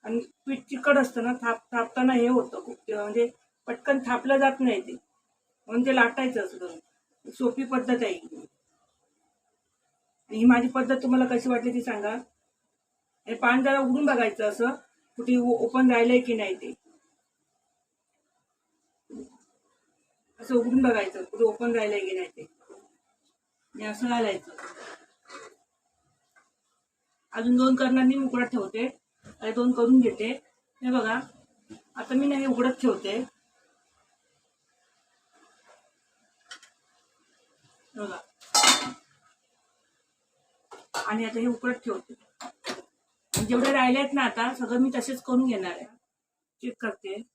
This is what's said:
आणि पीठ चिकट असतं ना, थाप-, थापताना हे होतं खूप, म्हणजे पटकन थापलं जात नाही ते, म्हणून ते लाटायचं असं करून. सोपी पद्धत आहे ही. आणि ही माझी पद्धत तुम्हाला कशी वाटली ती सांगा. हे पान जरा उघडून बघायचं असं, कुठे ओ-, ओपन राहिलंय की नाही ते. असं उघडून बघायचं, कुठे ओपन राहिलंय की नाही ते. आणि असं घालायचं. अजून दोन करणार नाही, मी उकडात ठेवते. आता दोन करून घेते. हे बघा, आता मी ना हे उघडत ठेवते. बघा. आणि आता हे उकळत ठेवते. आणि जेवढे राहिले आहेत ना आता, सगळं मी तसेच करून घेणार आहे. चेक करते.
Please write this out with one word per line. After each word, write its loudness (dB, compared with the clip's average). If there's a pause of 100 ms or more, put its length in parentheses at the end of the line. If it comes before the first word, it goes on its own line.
आणि -4 (260)
पीठ -6 (100)
चिकट 2
असतं 0
ना, -2
थाप-, -4 (100)
थापताना 0
हे 4
होतं 0
खूप, -16 (120)
म्हणजे 0 (400)
पटकन -2
थापलं 0
जात 2
नाही 2
ते, -14 (760)
म्हणून 0
ते 2
लाटायचं 2
असं -12
करून. -18
सोपी -2
पद्धत 0
आहे -2
ही. -12 (1800)
आणि -6
ही 4
माझी 6
पद्धत 0
तुम्हाला 2
कशी -2
वाटली -2
ती -4
सांगा. -6 (1120)
हे -8
पान 2
जरा 4
उघडून 2
बघायचं 0
असं, -2 (420)
कुठे 0
ओ-, 2
ओपन 4
राहिलंय 6
की -2
नाही -2
ते. -14 (3750)
असं -2
उघडून 4
बघायचं, 0
कुठे -2
ओपन 0
राहिलंय 0
की -4
नाही -6
ते. -18 (1300)
आणि -10
असं -4
घालायचं. -2 (2750)
अजून 2
दोन 6
करणार 2
नाही, 4
मी -2
उकडात -2
ठेवते. -4 (380)
आता -10
दोन 2
करून 6
घेते. 2 (520)
हे -4
बघा, -2 (760)
आता -6
मी 2
ना 2
हे 0
उघडत 0
ठेवते. -2 (4000)
बघा. -10 (3000)
आणि -4
आता -6
हे -2
उकळत -2 (100)
ठेवते. -8 (1200)
आणि -2
जेवढे 2
राहिले 2
आहेत -2
ना 0
आता, -2
सगळं -2
मी 4
तसेच -6
करून 2
घेणार -2
आहे. -12 (800)
चेक -8
करते. -10 (140)